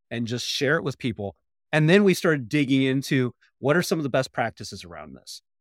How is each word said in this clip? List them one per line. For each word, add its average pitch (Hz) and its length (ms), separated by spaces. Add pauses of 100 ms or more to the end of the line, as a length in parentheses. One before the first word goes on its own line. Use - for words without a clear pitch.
(120)
and 117 160
just 120 180
share 135 300
it - 80
with 135 120
people?" 104 380 (380)
And 156 180
then 202 140
we 185 100
started 151 340
digging 135 340
into 131 520 (240)
what 143 180
are 175 60
some 170 160
of 156 60
the 135 60
best 131 220
practices 110 520
around 78 300
this. - 280 (180)